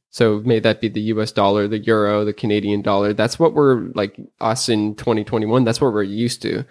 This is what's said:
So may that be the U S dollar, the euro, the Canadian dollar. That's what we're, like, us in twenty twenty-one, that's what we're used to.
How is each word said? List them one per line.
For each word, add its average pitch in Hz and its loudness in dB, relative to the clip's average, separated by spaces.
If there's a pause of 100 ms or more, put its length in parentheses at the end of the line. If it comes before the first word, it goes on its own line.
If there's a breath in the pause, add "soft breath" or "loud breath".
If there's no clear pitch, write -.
(120)
So 107 2
may 117 4
that 107 0
be 113 -2
the 101 -6
U 107 -2
S 110 -4
dollar, 104 2
the 107 -2
euro, 104 2
the 104 -2
Canadian 104 0
dollar. 104 0
That's - -2
what 165 2
we're, 131 2
like, 101 -4 (220)
us 113 -2
in 107 0
twenty 110 -2
twenty-one, 113 0
that's 113 0
what 135 2
we're 104 0
used 107 -4
to. 113 -4